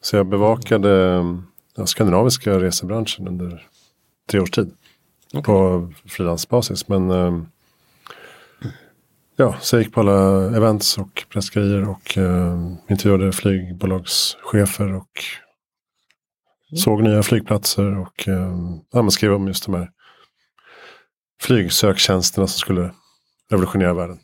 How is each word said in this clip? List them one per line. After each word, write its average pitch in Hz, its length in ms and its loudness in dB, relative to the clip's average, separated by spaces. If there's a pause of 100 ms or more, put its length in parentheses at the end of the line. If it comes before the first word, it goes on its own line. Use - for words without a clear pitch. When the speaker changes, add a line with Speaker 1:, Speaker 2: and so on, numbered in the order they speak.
Speaker 1:
Så - 160 -2
jag 98 100 4
bevakade, 101 880 2
eh, 87 220 0 (400)
den 101 100 -6
skandinaviska 104 720 2
resebranschen 92 680 -4
under 90 400 -10 (600)
tre 101 100 2
års 90 100 -2
tid. 95 240 -2 (540)
Speaker 2:
Okej. - 140 -6
Speaker 1:
På 92 500 2 (120)
frilansbasis. 92 840 -4
Men, 95 220 0
eh, 90 320 0 (1900)
ja, 127 240 2
så - 160 0
jag 113 60 4
gick 107 120 -4
på 113 60 2
alla 98 440 4 (120)
events 104 420 2
och - 300 -10
pressgrejer 101 600 -2
och, - 300 -6
eh, 90 540 0 (160)
intervjuade 98 440 2
flygbolagschefer 95 1600 -2
och 95 140 -10 (1600)
Speaker 2:
Mm. 156 80 -10
Speaker 1:
såg 110 240 2
nya 107 200 4
flygplatser 101 760 -2
och, - 300 -10
eh, 92 280 -2 (360)
ja, 120 100 2
men 104 80 2
skrev 101 220 2
om 98 160 0
just 92 160 -6
de 98 100 -4
här 87 160 -6 (1500)
flygsöktjänsterna 95 1040 2
som - 120 -4
skulle 90 360 -2 (560)
revolutionera 92 440 2
världen. 87 280 -8